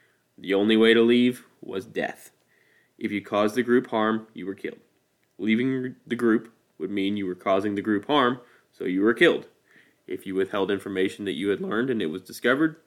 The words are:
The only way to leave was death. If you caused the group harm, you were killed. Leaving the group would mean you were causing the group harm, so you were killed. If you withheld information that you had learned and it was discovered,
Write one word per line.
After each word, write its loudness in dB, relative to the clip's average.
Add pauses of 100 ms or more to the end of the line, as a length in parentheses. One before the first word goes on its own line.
(360)
The -2
only 4
way 8
to 6
leave 2 (160)
was -10
death. -10 (680)
If -6
you -4
caused -2
the 0
group 2
harm, -2
you -14
were -8
killed. -12 (560)
Leaving -2 (100)
the -4
group 0 (260)
would -8
mean -2
you -6
were -4
causing 0
the -4
group -2
harm, 2 (300)
so -12
you -2
were 4
killed. 2 (600)
If -10
you -8
withheld 0
information -4
that -2
you -2
had -2
learned -4
and -2
it -2
was -8
discovered, -2 (100)